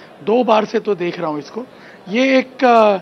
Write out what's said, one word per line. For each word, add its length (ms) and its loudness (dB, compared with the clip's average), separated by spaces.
दो 200 0
बार 220 2
से 140 -4
तो 160 -2
देख 240 -6
रहा 100 -6
हूँ 100 -6
इसको। 260 -14
ये 300 2
एक, 260 -4
अ, 360 4